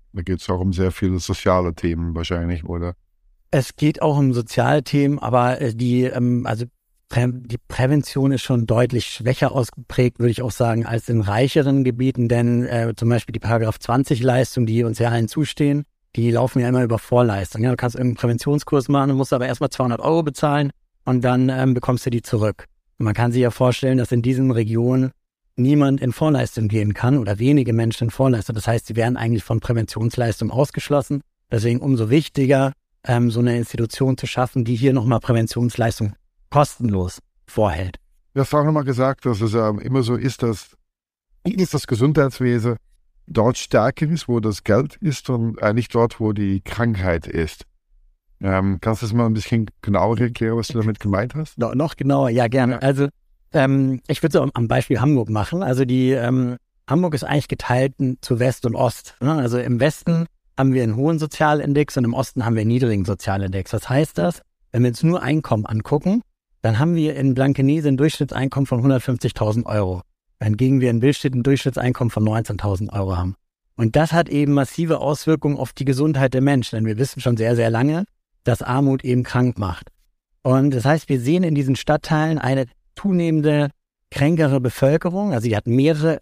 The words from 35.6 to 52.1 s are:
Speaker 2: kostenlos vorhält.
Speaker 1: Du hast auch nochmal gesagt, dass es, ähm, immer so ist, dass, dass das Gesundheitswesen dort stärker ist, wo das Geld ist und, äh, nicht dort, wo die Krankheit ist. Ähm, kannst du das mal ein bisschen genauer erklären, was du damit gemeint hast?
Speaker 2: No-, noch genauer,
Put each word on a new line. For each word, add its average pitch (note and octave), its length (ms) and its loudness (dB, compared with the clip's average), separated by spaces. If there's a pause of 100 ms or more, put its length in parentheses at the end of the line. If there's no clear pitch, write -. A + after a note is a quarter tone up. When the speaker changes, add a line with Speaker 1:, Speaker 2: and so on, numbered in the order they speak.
Speaker 2:
kostenlos G#2 720 0 (280)
vorhält. F#2 500 -2 (360)
Speaker 1:
Du C#3 80 -2
hast C3+ 140 0
auch D3 100 4
nochmal D3+ 200 2
gesagt, C3 420 -2
dass A2 140 0
es, A2 120 0
ähm, G#2+ 260 0
immer B2+ 240 0
so A#2+ 120 0
ist, B2 280 -4
dass, A2+ 340 -4 (680)
dass F3+ 260 0
das - 160 -4
Gesundheitswesen B2 880 0 (500)
dort B2 320 2
stärker C3 480 0
ist, D#3+ 220 -4
wo A#2+ 120 0
das G#2+ 240 -4
Geld A#2+ 320 2
ist - 320 -4
und, A#2 320 -2
äh, G#2+ 140 0
nicht A#2 200 -2
dort, A#2 260 0
wo G#2+ 120 0
die G2 300 0
Krankheit F#2 640 -2
ist. - 380 -6 (760)
Ähm, F#2+ 400 0
kannst A2 220 -2
du A2+ 40 -4
das G#2 80 -4
mal A#2+ 120 2
ein A2 80 2
bisschen A2 360 -2 (120)
genauer G2+ 360 2
erklären, A#2 380 0
was A2 120 -4
du A#2 100 -4
damit A2 220 -2
gemeint G#2 340 -2
hast? D#3 240 -10
Speaker 2:
No-, A#2 160 -2
noch D3+ 220 -2
genauer, C#3 320 0